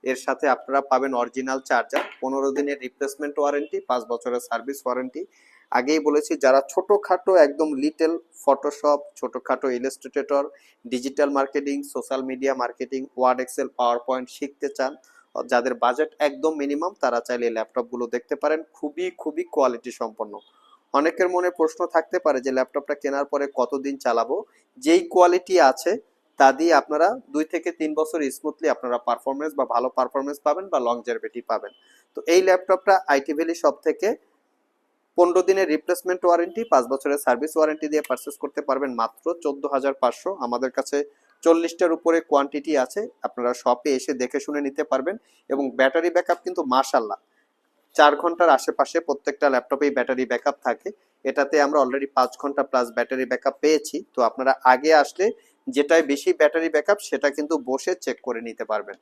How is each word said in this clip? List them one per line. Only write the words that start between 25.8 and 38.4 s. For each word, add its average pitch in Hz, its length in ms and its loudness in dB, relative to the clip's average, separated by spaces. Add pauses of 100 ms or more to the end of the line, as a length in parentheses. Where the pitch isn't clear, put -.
তা 135 100 10 (100)
দিয়ে 165 220 4
আপনারা 151 260 2 (260)
দুই 156 200 -2
থেকে 170 160 -4 (100)
তিন 156 200 -2
বছর 156 200 -2 (180)
স্মুথলি 151 380 -4
আপনারা 123 220 -4 (100)
পারফরম্যান্স 135 520 -4
বা 131 140 2
ভালো 120 140 2 (100)
পারফরম্যান্স 139 500 -4
পাবেন 170 260 0
বা 147 140 4
longevity 120 540 -4 (100)
পাবেন। 101 200 -4 (420)
তো - 60 -10 (140)
এই 185 140 8
ল্যাপটপটা 185 480 4 (160)
আইটি 139 260 0
ভ্যালি 165 240 -2
শপ 143 140 2 (120)
থেকে 156 200 -2 (1120)
পনেরো 175 320 4
দিনের 190 260 4
রিপ্লেসমেন্ট 180 500 -4
ওয়ারেন্টি, 175 360 2 (100)
পাঁচ 131 120 6 (100)
বছরের 143 320 -2
সার্ভিস 131 320 0
ওয়ারেন্টি 156 340 0
দিয়ে 151 180 0
পারচেজ 131 340 -6